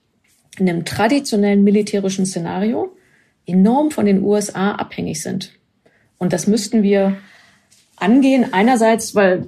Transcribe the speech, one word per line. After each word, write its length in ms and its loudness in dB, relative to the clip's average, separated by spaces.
in 100 0
einem 160 -4
traditionellen 800 0
militärischen 600 0
Szenario, 680 -6
enorm 460 2
von 140 -2
den 180 2
U 120 2
S 200 -4
A 200 -2
abhängig 460 -8
sind. 300 -10
Und 140 -2
das 160 -2
müssten 340 0
wir 360 2
angehen. 560 2
Einerseits, 600 2
weil, 320 2